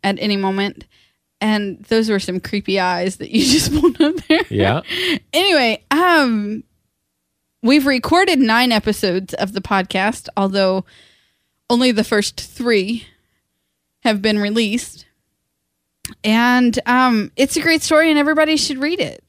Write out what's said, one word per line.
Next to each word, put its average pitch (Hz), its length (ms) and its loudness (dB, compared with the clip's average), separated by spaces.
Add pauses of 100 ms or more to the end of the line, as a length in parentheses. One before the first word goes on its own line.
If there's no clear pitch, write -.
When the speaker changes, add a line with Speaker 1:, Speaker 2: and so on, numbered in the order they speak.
Speaker 1:
At 196 140 -2
any 208 180 -2
moment. 196 500 -4 (540)
And 208 440 -4
those 226 240 0
were 202 120 0
some 185 200 -6
creepy 196 380 -4
eyes 180 380 -2
that - 140 -12
you 220 140 0
<laughs> - 0 -
just 277 280 0
pulled 302 280 2
up 302 140 2 (140)
there. 330 200 2
Speaker 2:
Yeah. 101 340 0 (500)
Speaker 1:
Anyway, 294 580 2
um, 254 720 0 (1000)
we've 269 240 4
recorded 311 520 2
nine 240 340 2
episodes 202 640 -2
of 196 180 -6
the 247 80 -6
podcast, 196 760 -2
although 190 480 0 (840)
only 247 240 2
the 220 120 0
first - 360 -2
three 226 680 -4 (960)
have 214 220 0
been 214 160 0
released. 214 680 -4 (1200)
And, 240 600 2
um, 247 500 2
it's 269 200 0
a 311 60 -4
great 320 200 0
story 320 280 4
and 294 80 2
everybody 311 380 2
should 285 220 -4
read 320 220 -4
it. - 280 -6